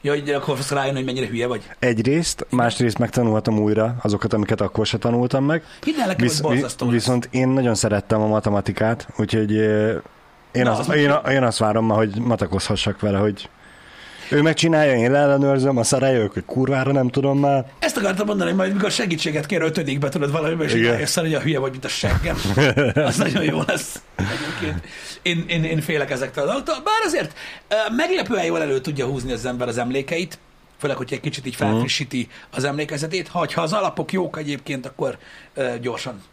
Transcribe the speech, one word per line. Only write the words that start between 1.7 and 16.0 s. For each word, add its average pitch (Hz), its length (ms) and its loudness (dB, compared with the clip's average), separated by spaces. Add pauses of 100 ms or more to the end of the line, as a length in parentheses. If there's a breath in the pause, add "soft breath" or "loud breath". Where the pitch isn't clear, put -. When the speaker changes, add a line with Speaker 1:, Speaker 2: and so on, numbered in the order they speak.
Speaker 2:
Egyrészt, 127 720 0
másrészt 120 480 2
megtanulhatom 113 600 2
újra 107 440 2
azokat, 104 300 0
amiket 104 280 0
akkor 104 260 0
se 113 120 -2
tanultam 123 460 2
meg. 160 200 0 (200 loud breath)
Speaker 1:
Hidd 311 160 0
el 233 60 0
nekem, 139 200 2
Speaker 2:
Visz-, 147 140 0
Speaker 1:
hogy 151 100 0
borzasztó 127 360 -2
Speaker 2:
vi-, 120 80 2
Speaker 1:
lesz. 113 100 2
Speaker 2:
viszont 123 260 0
én 127 180 2
nagyon 131 260 2
szerettem 104 460 2
a 107 60 2
matematikát, 107 920 0
úgyhogy, 107 400 0
ö, 107 400 2 (560)
én 127 100 0
Speaker 1:
Na, 123 80 4
Speaker 2:
azt, 110 180 -2
Speaker 1:
az - 80 0
Speaker 2:
én, 147 120 4 (160)
Speaker 1:
meg 135 100 2
Speaker 2:
én 135 80 4
azt 117 160 2
várom 110 280 2
már, 107 120 4
hogy 110 200 2
matekozhassak 104 840 0
vele, 101 180 2
hogy 101 300 0 (800 loud breath)
ő 147 120 4
megcsinálja, 156 520 4
én 117 160 4
leellenőrzöm, 139 680 4
aztán 123 240 2